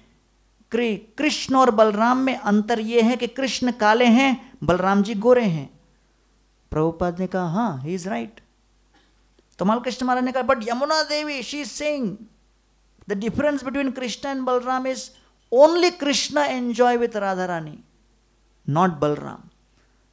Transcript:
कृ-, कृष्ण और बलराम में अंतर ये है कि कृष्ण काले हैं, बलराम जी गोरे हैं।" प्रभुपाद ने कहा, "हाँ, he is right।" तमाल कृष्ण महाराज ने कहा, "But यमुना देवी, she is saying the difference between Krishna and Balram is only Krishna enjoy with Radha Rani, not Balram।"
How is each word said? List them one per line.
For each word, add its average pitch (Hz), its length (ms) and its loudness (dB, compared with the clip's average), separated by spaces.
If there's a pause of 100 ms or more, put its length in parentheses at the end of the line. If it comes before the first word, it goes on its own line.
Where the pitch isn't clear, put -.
(720)
कृ-, 226 480 -4
कृष्ण 277 360 -2
और 262 160 6
बलराम 220 480 4
में 262 180 -2
अंतर 214 440 0
ये 226 220 2
है 240 140 4
कि 240 100 -4
कृष्ण 247 460 -4
काले 226 340 2
हैं, 247 580 2
बलराम 185 380 2
जी 214 120 -2
गोरे 233 300 4
हैं।" 160 360 -4 (880)
प्रभुपाद 165 480 -2
ने 190 80 -2
कहा, 185 200 -4
"हाँ, 165 380 -4
he 151 60 -8
is 180 140 -6
right।" 220 360 -10 (1160)
तमाल 214 220 0
कृष्ण 247 260 -6
महाराज 254 180 0
ने 254 80 -4
कहा, 262 100 -2
"But 240 260 0
यमुना 294 340 0
देवी, 302 400 -4
she 285 220 -8
is 226 180 -10
saying 285 340 -4 (960)
the 202 120 -4
difference 269 420 -2
between 269 340 -4
Krishna 254 280 -8 (100)
and 262 120 -6
Balram 254 380 -2
is 262 140 -6 (540)
only 330 360 8 (120)
Krishna 285 460 0
enjoy 247 500 0
with 233 180 -2
Radha 190 320 -2
Rani, 160 280 -8 (920)
not 175 200 2
Balram।" 147 600 -4 (640)